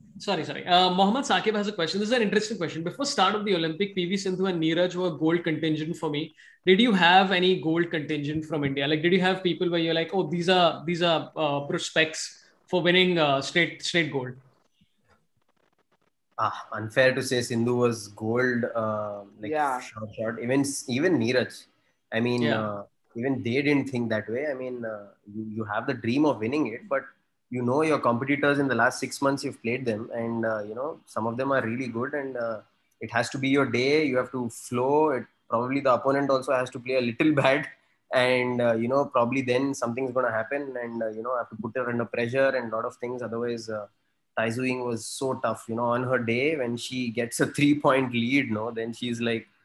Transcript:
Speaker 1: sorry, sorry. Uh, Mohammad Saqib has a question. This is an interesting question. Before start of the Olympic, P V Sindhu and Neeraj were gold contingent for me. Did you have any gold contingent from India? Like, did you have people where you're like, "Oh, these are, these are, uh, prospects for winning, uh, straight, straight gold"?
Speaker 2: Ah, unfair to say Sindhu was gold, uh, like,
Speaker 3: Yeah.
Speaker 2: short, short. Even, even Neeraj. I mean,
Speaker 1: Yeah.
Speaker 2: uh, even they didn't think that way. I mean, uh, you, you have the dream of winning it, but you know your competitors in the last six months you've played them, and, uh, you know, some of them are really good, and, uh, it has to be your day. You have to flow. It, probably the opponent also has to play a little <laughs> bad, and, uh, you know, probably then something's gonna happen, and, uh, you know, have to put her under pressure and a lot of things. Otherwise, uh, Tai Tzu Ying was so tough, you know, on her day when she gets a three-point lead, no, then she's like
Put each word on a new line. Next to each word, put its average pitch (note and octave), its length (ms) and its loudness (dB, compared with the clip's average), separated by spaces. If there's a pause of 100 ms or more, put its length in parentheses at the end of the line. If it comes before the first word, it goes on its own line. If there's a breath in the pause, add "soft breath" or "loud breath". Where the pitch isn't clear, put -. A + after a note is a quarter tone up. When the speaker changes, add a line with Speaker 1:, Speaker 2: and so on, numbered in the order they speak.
(180)
Speaker 1:
sorry, E3+ 260 -2
sorry. - 220 -8
Uh, F3+ 240 6
Mohammad G3 340 4
Saqib G#3 300 2
has G#3 140 0
a G#3 40 -4
question. E3 280 -2
This G#3 80 -2
is B3 80 2
an A#3 60 4
interesting G#3+ 360 0
question. D#3+ 240 -4
Before E3+ 240 -4
start G3 300 2
of G#3 80 -2
the G3+ 100 2
Olympic, E3 400 -2
P F3+ 120 -2
V G3 100 -2
Sindhu F#3+ 300 -2
and F3 140 0
Neeraj E3 360 2
were F3+ 160 0
gold D#3+ 320 2
contingent D#3 520 -2
for D#3+ 140 -4
me. D3 240 -6 (320 soft breath)
Did F#3 140 8
you B3 120 6
have F#3 380 8
any F3+ 300 4
gold E3 320 0
contingent D3+ 520 -4
from D#3 200 -4
India? C#3 240 0
Like, D#3 140 2
did F3 100 4
you F#3+ 80 4
have F#3+ 240 0
people F3 260 0
where E3+ 80 0
you're E3 160 0
like, E3 180 -2
"Oh, F#3+ 140 0
these E3+ 220 -2
are, F3+ 360 4
these E3 160 -2
are, D#3+ 360 2
uh, C#3+ 240 0
prospects - 840 -2 (220 soft breath)
for F3+ 160 0
winning, F3+ 380 6
uh, C#3 200 4
straight, D#3 440 -2
straight E3 260 0
gold"? B2+ 240 -6 (2000)
Speaker 2:
Ah, G#2+ 340 -2
unfair A#2+ 420 2
to C3 80 -2
say B2+ 180 0
Sindhu A#2+ 360 0
was A#2 320 0
gold, A#2 560 0 (100)
uh, G#2+ 460 -4 (200)
like, G#2+ 120 -6
Speaker 3:
Yeah. C#3+ 280 -2
Speaker 2:
short, G#2+ 340 -12
short. A#2 280 -6
Even, C3+ 220 2 (220)
even C#3+ 320 2
Neeraj. A#2 460 0 (480)
I A2+ 80 0
mean, A#2+ 220 0
Speaker 1:
Yeah. A2 180 0
Speaker 2:
uh, G#2 240 -6 (300)
even A#2+ 280 -2
they A#2+ 200 -2
didn't C#3+ 260 2
think A#2+ 220 -2
that G#2+ 180 -4
way. B2 220 -4
I C3+ 40 -4
mean, B2+ 300 -8
uh, G#2+ 220 -10 (280)
you, A2 100 -8 (120)
you A2 80 -4
have G#2+ 220 -4
the - 80 -2
dream A#2+ 320 2
of B2 140 0
winning C3 260 0
it, A2 240 -10
but C3+ 140 -2 (440)
you B2 140 -6
know B2 200 2
your D#3 160 2
competitors C#3 600 2
in C#3 100 0
the B2+ 60 0
last A#2+ 260 2
six B2 220 -6
months C#3 220 0
you've B2+ 180 -8
played B2 240 -4
them, A2+ 260 -4
and, A#2 320 -4
uh, A2 240 -2
you G#2+ 60 -10
know, C#3+ 320 -8
some A2 200 -6
of A#2 120 -4
them C3+ 140 0
are C3 100 2
really A#2+ 260 -4
good, A#2+ 240 -4
and, C3+ 240 -6
uh, A2+ 240 -4 (400)
it A2 100 -10
has A#2 200 0
to C#3+ 80 -6
be C#3 100 0
your C3+ 180 4
day. C3 380 2
You B2+ 140 0
have B2+ 140 -2
to B2 180 -4
flow. C#3+ 600 0
It, B2+ 140 -2 (240)
probably B2 320 0
the B2+ 140 4
opponent C3+ 340 2
also C3+ 240 2
has B2+ 180 0
to - 80 -12
play B2+ 180 -4
a B2+ 40 4
little B2 340 2
<laughs> C#3 80 4
bad, C#3 240 4 (460)
and, B2 480 2
uh, A#2+ 140 4
you A2+ 140 0
know, C#3 180 2
probably B2 340 2
then C3 320 0
something's B2+ 400 -4
gonna B2 180 0
happen, B2+ 520 -4
and, A#2 200 -6
uh, A2+ 60 -2
you A2 140 -8
know, B2 160 -4
have A2+ 100 -6
to A2 80 -16
put G#2+ 220 -8
her B2 100 -2
under A#2+ 160 -2
pressure A#2+ 440 0
and B2 220 -2
a A2 60 -4
lot A#2 80 -4
of A#2+ 120 -8
things. B2 260 -8
Otherwise, A#2 480 -6
uh, G#2 160 -8 (500)
Tai A2+ 140 0
Tzu B2 140 -4
Ying B2+ 200 -2
was A#2 220 -6
so C3 280 -4
tough, A#2 320 -4
you A2+ 100 -6
know, A#2+ 80 -2
on A#2+ 180 0
her B2+ 160 0
day A#2+ 380 0
when A#2+ 200 -4
she B2 340 -6
gets A#2 300 -4
a - 60 2
three-point C#3 680 2
lead, A#2+ 380 0
no, G#2+ 200 -4
then A2+ 220 -6
she's A#2 260 -6
like A#2 280 -2 (180)